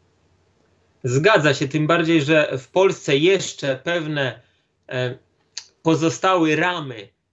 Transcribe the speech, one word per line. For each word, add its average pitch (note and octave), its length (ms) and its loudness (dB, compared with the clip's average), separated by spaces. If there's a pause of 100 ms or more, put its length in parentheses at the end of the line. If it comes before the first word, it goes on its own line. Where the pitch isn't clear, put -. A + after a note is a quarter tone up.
(1040)
Zgadza D3 500 4
się, C#3 140 -4
tym D3+ 180 -2
bardziej, E3 360 2
że D3 360 0
w - 100 -20
Polsce F3 480 0
jeszcze D3+ 600 0
pewne, D3+ 640 -4 (480)
e, B2+ 300 -6 (640)
pozostały D#3+ 760 0
ramy D3+ 520 -4 (240)